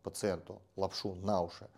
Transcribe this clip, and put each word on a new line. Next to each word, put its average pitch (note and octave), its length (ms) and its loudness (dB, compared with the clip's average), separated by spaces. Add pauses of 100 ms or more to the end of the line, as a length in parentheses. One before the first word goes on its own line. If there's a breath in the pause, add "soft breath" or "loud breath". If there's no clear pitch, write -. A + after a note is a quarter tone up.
пациенту, F#2+ 600 -2 (140)
лапшу F#2+ 400 0
на F#2+ 260 4
уши, - 360 -4